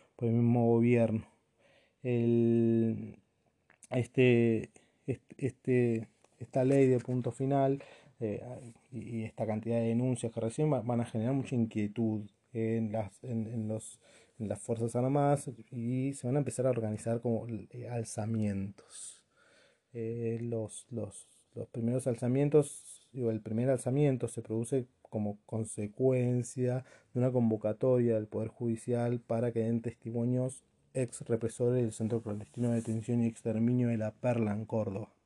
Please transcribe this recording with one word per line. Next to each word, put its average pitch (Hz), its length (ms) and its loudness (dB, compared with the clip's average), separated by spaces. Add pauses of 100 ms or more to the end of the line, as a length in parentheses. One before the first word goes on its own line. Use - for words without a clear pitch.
(160)
por 120 120 0
el 117 60 4
mismo 117 340 6
gobierno. 117 580 4 (760)
El, 117 1120 2 (760)
este, 117 800 4 (360)
est-, - 300 -6
este, 123 680 0 (320)
esta 127 260 0
ley 135 220 6
de 127 140 4
punto 127 320 -4
final, 135 500 0 (400)
eh, 104 200 -4 (500)
y, 113 280 -8
y 110 40 -4
esta 110 220 -6
cantidad 110 300 -2
de 117 120 2
denuncias 120 420 0
que 117 100 -8
reciben 151 320 0
va, 127 100 0
van 117 180 0
a 117 60 -2
generar 117 260 -2
mucha 131 240 -2
inquietud 110 720 0 (240)
en 113 400 -2
las, 110 320 -6
en, 113 220 -4
en 113 200 -6
los, 110 320 -8 (400)
en 107 100 -6
las 101 120 -4
Fuerzas 117 340 -4
Armadas 143 560 2 (200)
y 127 420 -4
se 139 140 -8
van 127 100 0
a 147 40 2
empezar 127 260 -2
a 127 40 4
organizar 117 520 -2
como, 117 260 -2
eh, 113 400 -10
alzamientos. 107 1400 -6 (680)
Eh, 117 480 -4
los, 113 480 -6
los, 104 360 -8 (280)
los 110 140 -10
primeros 120 380 -2
alzamientos, 139 1080 0
digo, 120 180 -2
el 107 100 -2
primer 113 300 -2
alzamiento 131 580 2
se - 140 -10
produce 120 420 -2 (240)
como 104 380 -4
consecuencia 123 1400 0 (300)
de 123 60 0
una 127 120 2
convocatoria 117 840 2
del 107 100 -2
Poder 110 220 -4
Judicial 120 720 -2
para 117 300 -2
que 117 100 -2
den 117 200 2
testimonios 120 800 -2 (300)
ex 131 300 -4
represores 120 600 0
del 113 100 0
Centro 110 300 -2
Clandestino 107 460 -4
de 120 80 2
Detención 113 460 0
y 117 40 4
Exterminio 117 640 0
de 117 80 0
La 107 140 -2
Perla 117 420 0
en 107 140 -4
Córdoba. 104 420 -4 (180)